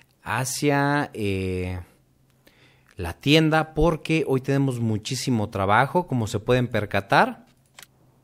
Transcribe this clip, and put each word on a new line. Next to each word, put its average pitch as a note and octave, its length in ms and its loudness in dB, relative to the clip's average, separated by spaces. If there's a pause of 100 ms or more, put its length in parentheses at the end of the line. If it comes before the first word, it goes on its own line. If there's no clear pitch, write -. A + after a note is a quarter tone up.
(240)
hacia, C#3+ 880 0
eh, F#2 680 -4 (1160)
la E2+ 160 -6
tienda, D#3 640 2
porque D#3+ 520 2
hoy C3+ 140 0
tenemos C3+ 400 -2
muchísimo A2 680 -2
trabajo, A2+ 580 2
como A#2 180 -2
se G#2 140 -4
pueden B2 260 2
percatar. A#2+ 800 0 (760)